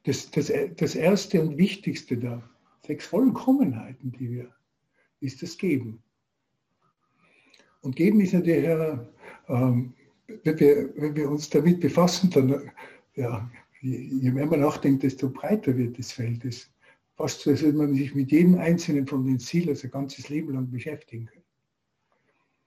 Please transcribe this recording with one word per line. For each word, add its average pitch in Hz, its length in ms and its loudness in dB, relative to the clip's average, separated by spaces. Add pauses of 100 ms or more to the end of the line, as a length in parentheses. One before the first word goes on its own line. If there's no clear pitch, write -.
das, - 280 -6
das, - 200 -2 (260)
das 147 180 -4
erste 180 460 2
und 143 160 -2
wichtigste - 600 -2
der 120 320 -8 (360)
sechs - 200 -8
Vollkommenheiten, 160 1080 0
die 120 180 -8
wir, 123 240 -12 (640)
ist 135 240 -8
das - 140 -12
Geben. 117 440 -4 (1800)
Und 131 140 -8
Geben 208 260 4
ist 185 120 2
natürlich, 165 320 2
äh, 160 320 0 (520)
ähm, 127 440 0 (500)
wenn 156 160 0
wir, 143 360 6
wenn 147 200 -4
wir 147 140 -2
uns 147 200 -4
damit 175 320 4
befassen, 175 480 2
dann, 135 420 2 (440)
ja, 120 360 -6 (300)
je, 127 160 -4
je 131 340 -2
mehr 135 140 0
man 156 160 2
nachdenkt, 139 420 2
desto 135 260 -2
breiter 147 480 -2
wird 120 220 -2
das - 140 -12
Feld. 120 320 -6
Es 123 100 -8
ist - 180 -20 (420)
fast - 260 -6
so, - 80 0
als 139 120 2
würde 151 160 2
man 147 160 0
sich 139 220 -2
mit 135 160 -2
jedem 175 260 8
einzelnen 156 480 0
von 131 200 -2
den 131 140 0
Silos 170 440 -2
ein 123 80 -10
ganzes 139 380 -10
Leben 147 240 -6
lang 127 180 -6
beschäftigen 117 540 -10
können. - 180 -20 (1200)